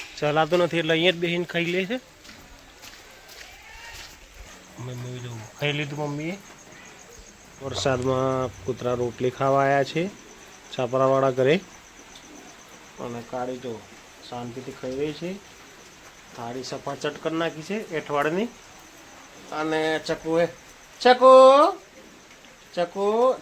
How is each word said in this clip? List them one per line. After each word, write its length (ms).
ચલાતો 380
નથી 220
એટલે 140
અહીંયા 180
જ 40
બેસીને 300
ખાઈ 200
લે 220
છે. 140
મમ્મી 400
જો 120
ખાઈ 120
લીધું 260
મમ્મીએ. 400
વરસાદમાં 880
કૂતરા 300
રોટલી 360
ખાવા 320
આયા 220
છે 240
છાપરાવાળા 520
ઘરે. 300
અને 300
કાળી 280
જો 220
શાંતિથી 440
ખાઈ 240
રહી 160
છે. 200
થાળી 260
સફાચટ 600
કરી 140
નાખી 260
છે 340
એઠવાડની. 520
અને 540
ચકુ 320
એ, 80
ચકુ, 320
ચકુ, 680